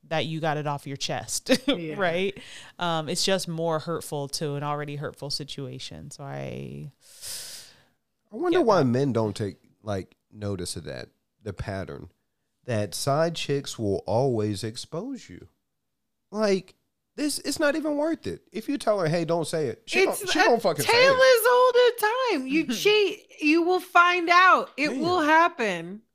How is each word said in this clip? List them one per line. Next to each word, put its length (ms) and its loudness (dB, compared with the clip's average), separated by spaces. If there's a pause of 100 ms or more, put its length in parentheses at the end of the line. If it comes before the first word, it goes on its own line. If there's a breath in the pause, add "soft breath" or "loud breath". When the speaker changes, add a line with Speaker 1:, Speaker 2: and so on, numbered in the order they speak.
Speaker 1:
that 220 -4
you 140 -6
got 180 -2
it 80 -6
off 220 -6
your 100 -10
chest, 540 -6 (120)
<laughs> 40 -2
Speaker 2:
Yeah. 280 -4
Speaker 1:
right? 400 -2 (440 loud breath)
Um, 280 -2
it's 160 -4
just 240 0
more 300 -2
hurtful 520 -6
to 260 -6
an 80 -6
already 320 -6
hurtful 340 -10
situation. 800 -10
So 140 -18
I 680 -12 (1400 loud breath)
Speaker 3:
I 40 -20
wonder 240 0
Speaker 1:
get 60 4
Speaker 3:
why 140 6
Speaker 1:
that. 60 6
Speaker 3:
men 280 2
don't 220 0
take, 220 -6 (260)
like, 320 -8 (160)
notice 440 -6
of 100 -12
that, 240 -12 (340)
the 100 -8
pattern, 560 -10 (560)
that 300 -4
side 400 0
chicks 440 -4
will 280 -2
always 560 0
expose 680 -10
you. 180 -18 (840)
Like, 420 0 (420)
this, 240 -2
it's 200 -6
not 160 2
even 220 -2
worth 300 -2
it. 240 -8
If 180 -8
you 80 -2
tell 220 0
her, 100 0
"Hey, 160 0
don't 220 0
say 200 -2
it," 180 -8
she 140 0
Speaker 2:
It's 200 2
Speaker 3:
don't, 120 -6
she 80 2
Speaker 2:
a 40 6
Speaker 3:
don't 180 4
fucking 240 0
say 60 2
Speaker 2:
tale 260 6
Speaker 3:
it. 220 8
Speaker 2:
as 120 2
old 240 6
as 180 6 (480)
time. 60 -8
You 200 0
Speaker 1:
<laughs> 80 -2
Speaker 2:
cheat, 500 2 (160)
you 220 4
will 160 2
find 500 4
out. 480 6
It 120 0
Speaker 3:
Damn. 120 -4
Speaker 2:
will 200 2
happen. 800 2 (140)